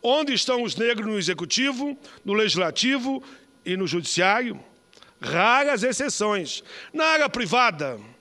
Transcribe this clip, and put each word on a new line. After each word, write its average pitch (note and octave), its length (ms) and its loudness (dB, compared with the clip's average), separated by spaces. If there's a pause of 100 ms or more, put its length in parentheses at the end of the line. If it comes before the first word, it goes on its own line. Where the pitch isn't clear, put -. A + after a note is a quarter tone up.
Onde C#4 320 2
estão B3 300 0
os G3+ 120 -4
negros A3+ 300 0
no G#3+ 140 -2
executivo, A#3+ 760 -2 (300)
no G3 80 -2
legislativo A#3 880 0 (420)
e F#3 140 -4
no F#3+ 80 -2
judiciário? F3 760 0 (640)
Raras A#3 640 2
exceções. G#3+ 800 -2 (280)
Na D#4 140 0
área D#4 240 4
privada F3 720 0 (220)